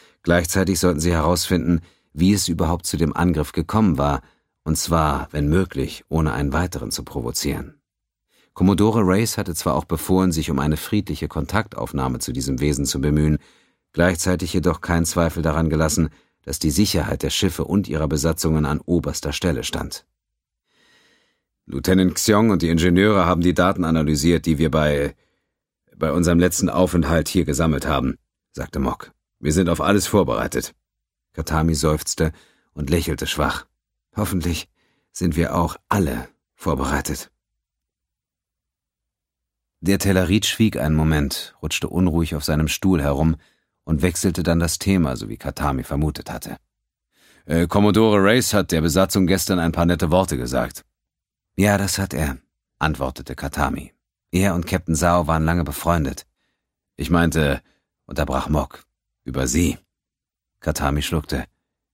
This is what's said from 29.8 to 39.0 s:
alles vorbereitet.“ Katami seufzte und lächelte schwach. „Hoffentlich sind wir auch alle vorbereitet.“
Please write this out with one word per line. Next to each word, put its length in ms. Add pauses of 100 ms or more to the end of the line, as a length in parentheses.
alles 260
vorbereitet.“ 680 (580)
Katami 420
seufzte 580 (400)
und 180
lächelte 360
schwach. 400 (500)
„Hoffentlich 520 (440)
sind 240
wir 180
auch 220 (120)
alle 400 (260)
vorbereitet.“ 760 (2500)